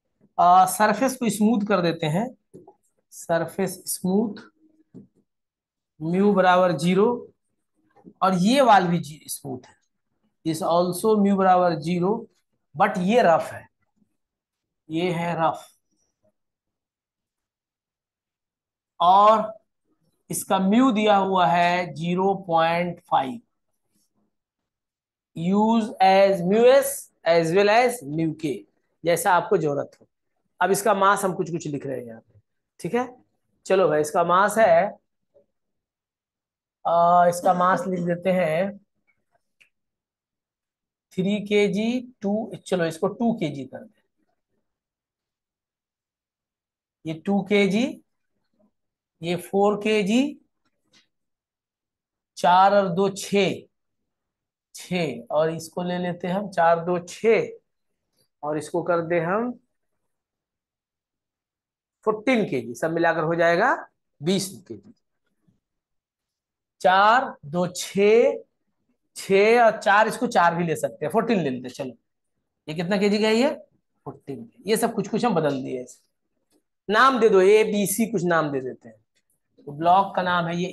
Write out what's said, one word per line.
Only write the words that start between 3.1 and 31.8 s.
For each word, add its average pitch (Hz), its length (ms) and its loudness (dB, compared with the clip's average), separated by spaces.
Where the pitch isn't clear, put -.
Surface 170 760 -4
smooth, 202 540 -4
mu 185 340 0
बराबर 180 440 4
ज़ीरो, 190 300 2
और 190 140 0
ये 226 260 2
वाल 202 260 6
भी 175 120 0
जी-, 143 300 -12
smooth 127 380 -12
है, - 80 -20
is 160 180 -4
also 180 540 0
mu 202 200 2
बराबर 180 440 2
zero, 175 280 -2
but 208 240 0
ये 214 240 2
रफ 165 280 2
है, - 160 -16
ये 170 220 -4
है 170 260 -4
रफ, 160 300 -2
और 208 520 4
इसका 180 300 -4
म्यू 226 320 2
दिया 214 260 2
हुआ 190 300 0
है 175 460 0
ज़ीरो 180 400 -2
पॉइंट 170 540 -2
five, 131 380 -4
use 214 680 0
as 190 420 4
mu 214 280 2
s 269 200 2
as 165 260 2
well 202 160 4
as 240 340 2
mu 156 320 -4
k, 139 200 -6
जैसा 170 300 0
आपको 180 240 0
जरूरत 143 440 -4
हो। - 60 -20
अब 185 120 0
इसका 202 240 0
मास 196 280 2
हम 190 100 -2
कुछ 175 180 -6
कुछ 160 160 -8
लिख 139 180 -8